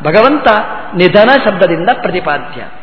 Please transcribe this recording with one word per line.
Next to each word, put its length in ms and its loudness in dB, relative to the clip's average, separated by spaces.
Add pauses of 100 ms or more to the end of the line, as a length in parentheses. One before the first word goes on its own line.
ಭಗವಂತ 440 2 (480)
ನಿಧನ 340 4 (200)
ಶಬ್ದದಿಂದ 440 0
ಪ್ರತಿಪಾದ್ಯ. 680 -6 (220)